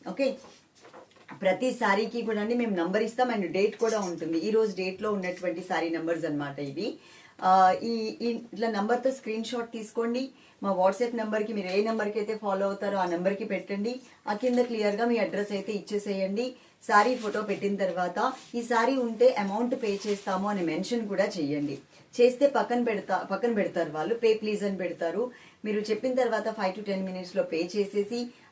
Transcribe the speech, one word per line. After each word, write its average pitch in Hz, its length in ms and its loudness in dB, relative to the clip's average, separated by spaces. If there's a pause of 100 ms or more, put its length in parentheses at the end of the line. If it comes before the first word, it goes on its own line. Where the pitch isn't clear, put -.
(100)
ఓకే, 262 260 0 (1080)
ప్రతి 190 280 2
సారీకి 220 520 0
కూడా 208 180 0
అండి 226 140 0
మేము 226 220 0
నంబర్ 185 260 2
ఇస్తాం 254 260 2
and 208 240 0
డేట్ 196 240 2
కూడా 220 220 2
ఉంటుంది. 165 400 -2
ఈ 202 120 -2
రోజు 214 260 2
డేట్లో 190 360 -2
ఉన్నటువంటి 180 560 -4
సారీ 165 220 0
నంబర్స్ 165 340 -2
అన్నమాట 147 340 -4
ఇవి. 143 380 -6 (460)
ఆ, 185 400 8
ఈ, 220 400 -2
ఈ 233 60 0 (240)
ఇట్లా 226 180 -2
నంబర్తో 233 400 2
స్క్రీన్ 226 340 -4
షాట్ 233 280 -6
తీసుకోండి. 233 580 -4 (320)
మా 196 100 0
WhatsApp 196 440 2
నెంబర్కి 214 360 -2
మీరు 196 140 -4
ఏ 196 180 2
నెంబర్కి 214 340 -2
అయితే 214 240 -4
ఫాలో 196 240 0
అవుతారో 196 320 -2
ఆ 185 60 2
నెంబర్కి 180 400 0
పెట్టండి. 202 560 -4 (280)
ఆ 214 60 0
కింద 247 240 2
క్లియర్గా 220 460 2
మీ 240 140 2
అడ్రస్ 202 340 -2
అయితే 196 200 -4
ఇచ్చేసేయండి. 202 840 -2 (340)
సారీ 220 260 6
ఫోటో 214 280 -2
పెట్టిన 202 340 -2
తర్వాత 185 560 0 (220)
ఈ 233 80 -4
సారీ 240 340 2
ఉంటే 240 320 4 (100)
అమౌంట్ 220 440 0
పే 202 240 0
చేస్తాము 196 420 0
అని 202 140 0
మెన్షన్ 190 460 -2
కూడా 196 180 0 (120)
చేయండి. 143 400 -2 (420)
చేస్తే 247 260 6
పక్కన 240 380 2
పెడతా, 202 320 -2
పక్కన 196 360 -2
పెడతారు 170 380 0
వాళ్ళు, 156 240 -2
"పే 226 200 4
ప్లీజ్" 214 300 -2
అని 196 120 0
పెడతారు. 175 560 -2 (320)
మీరు 208 160 0
చెప్పిన 220 340 -2
తర్వాత 226 400 2
ఫైవ్ 190 220 -2
to 208 80 -10
టెన్ 190 220 -2
మినిట్స్లో 185 360 -4
పే 175 340 -2
చేసేసి 208 520 -2 (240)